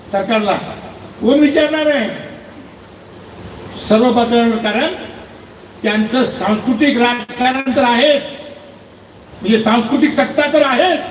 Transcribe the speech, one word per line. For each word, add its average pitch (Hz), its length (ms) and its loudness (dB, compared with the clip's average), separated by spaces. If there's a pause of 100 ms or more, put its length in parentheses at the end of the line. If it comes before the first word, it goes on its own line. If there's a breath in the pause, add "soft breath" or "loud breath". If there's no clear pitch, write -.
(120)
सरकारला, 208 400 0 (680)
कोण 269 180 4
विचारणार 302 480 2
आहे? 269 220 0 (1800)
सर्व 233 240 4
पातळीवर, 233 440 2
कारण 220 380 -2 (880)
त्यांचं 220 420 0
सांस्कृतिक 220 760 0
राजकारण 247 760 -2
तर 269 60 2
आहेच, 269 400 4 (1160)
म्हणजे 220 180 2
सांस्कृतिक 240 520 2
सत्ता 285 420 0
तर 302 100 4
आहेच, 285 380 2 (100)